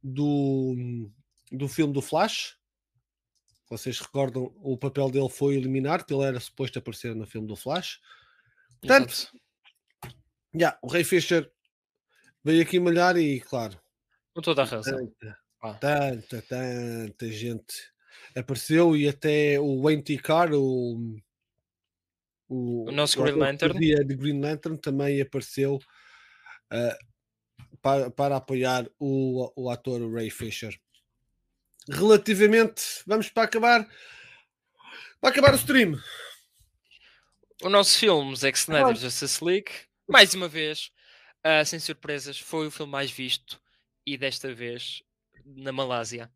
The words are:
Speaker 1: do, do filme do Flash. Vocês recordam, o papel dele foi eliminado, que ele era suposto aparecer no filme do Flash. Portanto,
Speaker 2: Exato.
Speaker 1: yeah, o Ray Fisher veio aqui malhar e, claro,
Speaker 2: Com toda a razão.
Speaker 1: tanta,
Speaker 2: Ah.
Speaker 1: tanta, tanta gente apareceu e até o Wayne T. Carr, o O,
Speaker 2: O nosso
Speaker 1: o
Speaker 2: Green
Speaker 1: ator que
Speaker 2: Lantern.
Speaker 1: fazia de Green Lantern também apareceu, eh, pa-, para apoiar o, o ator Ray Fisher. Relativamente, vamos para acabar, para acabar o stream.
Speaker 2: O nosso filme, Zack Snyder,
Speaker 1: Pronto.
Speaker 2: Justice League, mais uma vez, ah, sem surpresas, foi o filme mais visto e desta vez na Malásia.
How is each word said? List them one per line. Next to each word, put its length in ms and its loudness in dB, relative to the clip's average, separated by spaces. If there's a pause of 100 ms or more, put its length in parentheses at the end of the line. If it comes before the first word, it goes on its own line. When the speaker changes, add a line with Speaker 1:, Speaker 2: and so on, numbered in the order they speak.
Speaker 1:
do, 760 0 (720)
do 180 -6
filme 240 0
do 80 0
Flash. 560 -2 (1120)
Vocês 300 -10
recordam, 640 -4
o 160 -6
papel 320 -2
dele 180 0
foi 280 0
eliminado, 480 -2
que 100 -6
ele 100 0
era 140 -2
suposto 400 -8
aparecer 380 -12
no 100 -10
filme 220 -10
do 80 -10
Flash. 440 -8 (800)
Portanto, 320 4
Speaker 2:
Exato. 280 -12 (1120)
Speaker 1:
yeah, 260 2
o 80 -14
Ray 160 0
Fisher 460 2 (920)
veio 200 4
aqui 180 2
malhar 380 4
e, 220 0
claro, 380 -8 (560)
Speaker 2:
Com 60 -10
toda 220 2
a 20 6
razão. 340 -6
Speaker 1:
tanta, 400 -14 (240)
Speaker 2:
Ah. 120 -10
Speaker 1:
tanta, 680 -4
tanta 880 -8
gente 640 -10 (420)
apareceu 640 2
e 100 2
até 540 2
o 220 0
Wayne 200 2
T. 140 -4
Carr, 380 2
o 680 -2 (1300)
O, 380 -4
Speaker 2:
O 40 -10
nosso 260 0
Speaker 1:
o 40 2
Speaker 2:
Green 120 2
Speaker 1:
ator 40 2
que 140 4
Speaker 2:
Lantern. 220 0
Speaker 1:
fazia 300 4
de 120 -4
Green 240 -2
Lantern 360 -4
também 440 -2
apareceu, 580 -4 (960)
eh, 260 -2 (840)
pa-, 300 0
para 260 0
apoiar 500 -2 (120)
o, 560 -2
o 160 -8
ator 420 -6
Ray 180 -4
Fisher. 460 -10 (1120)
Relativamente, 960 4 (240)
vamos 240 0
para 140 2
acabar, 440 2 (1300)
para 100 4
acabar 240 8
o 20 0
stream. 400 2 (1700)
Speaker 2:
O 60 -4
nosso 280 6
filme, 400 4
Zack 220 0
Snyder, 280 4
Speaker 1:
Pronto. 140 2
Speaker 2:
Justice 440 -4
League, 260 0 (380)
mais 260 8
uma 140 -6
vez, 420 -6 (540)
ah, 200 4
sem 140 -6
surpresas, 600 -10
foi 280 -6
o 40 -8
filme 200 -12
mais 220 -4
visto 480 -8 (440)
e 140 -8
desta 340 -6
vez 520 -10 (400)
na 260 -12
Malásia. 640 -4